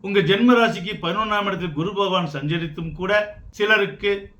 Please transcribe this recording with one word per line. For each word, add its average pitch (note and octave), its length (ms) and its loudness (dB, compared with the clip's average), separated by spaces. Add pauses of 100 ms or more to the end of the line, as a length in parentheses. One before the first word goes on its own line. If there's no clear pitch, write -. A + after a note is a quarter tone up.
உங்க G3 200 2
ஜென்ம G3+ 320 4
ராசிக்கு G#3+ 440 2
பதினொன்றாம் G#3 500 -2
இடத்தில் E3+ 300 -4
குரு F3+ 160 -2
பகவான் F#3 400 0
சஞ்சரித்தும் D#3+ 600 -6
கூட F#3 180 -4 (400)
சிலருக்கு G3+ 600 0 (280)